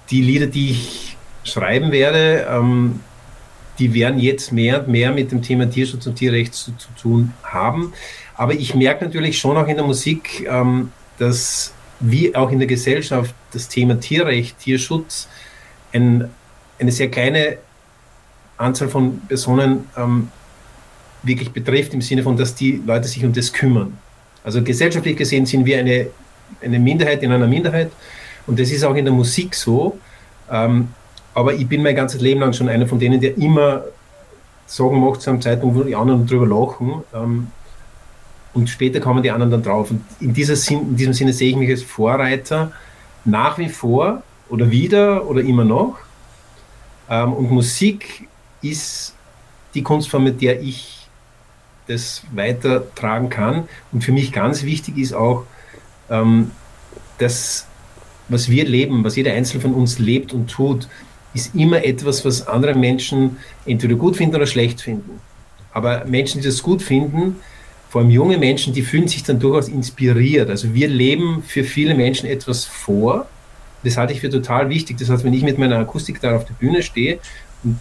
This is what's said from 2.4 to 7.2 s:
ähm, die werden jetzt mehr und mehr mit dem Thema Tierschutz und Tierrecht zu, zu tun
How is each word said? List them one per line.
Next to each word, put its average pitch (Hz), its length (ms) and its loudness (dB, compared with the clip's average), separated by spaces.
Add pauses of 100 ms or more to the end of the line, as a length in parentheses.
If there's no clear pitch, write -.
ähm, 123 500 2 (800)
die 120 140 2
werden 120 260 2
jetzt 131 340 0
mehr 120 280 2
und 131 80 -4
mehr 123 240 2
mit 135 200 -2
dem 120 100 -2
Thema 123 280 0
Tierschutz 127 360 -4
und 120 100 -6
Tierrecht 120 380 0
zu, - 180 -10
zu - 160 -16 (120)
tun 120 320 2 (100)